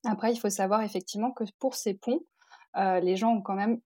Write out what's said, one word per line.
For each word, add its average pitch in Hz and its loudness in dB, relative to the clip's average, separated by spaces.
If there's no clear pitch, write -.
Après, 220 0
il 226 -2
faut 208 -2
savoir 202 2
effectivement 208 -4
que 226 -6
pour 262 -2
ces 208 -2
ponts, 240 -2
euh, 190 2
les 180 4
gens 226 2
ont 214 2
quand 196 -4
même 220 0